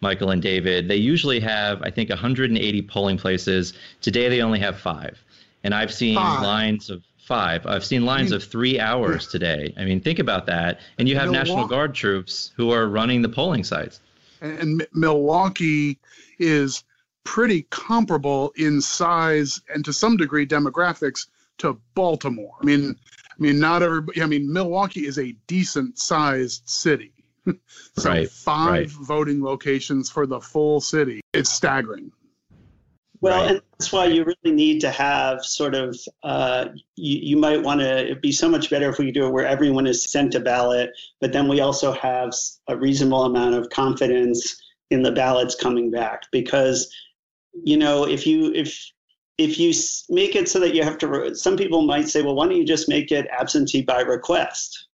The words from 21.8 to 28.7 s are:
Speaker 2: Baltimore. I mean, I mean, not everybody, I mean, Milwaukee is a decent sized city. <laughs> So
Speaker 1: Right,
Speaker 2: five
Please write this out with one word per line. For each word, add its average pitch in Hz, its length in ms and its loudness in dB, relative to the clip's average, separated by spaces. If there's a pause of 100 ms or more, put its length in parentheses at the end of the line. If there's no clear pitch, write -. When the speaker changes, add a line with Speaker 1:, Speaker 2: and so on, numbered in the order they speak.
Speaker 2:
Baltimore. 143 640 -2
I - 60 -4
mean, 143 280 2 (360)
I - 120 -10
mean, 147 160 4
not 165 240 4
everybody, 165 400 -2
I 165 40 0
mean, 147 260 0
Milwaukee 185 540 -2
is 139 120 -6
a 127 140 -4 (140)
decent 147 520 -2
sized 135 720 -2
city. - 440 -2 (340)
<laughs> 185 80 0 (420)
So - 140 -2
Speaker 1:
Right, 82 180 2
Speaker 2:
five 156 680 0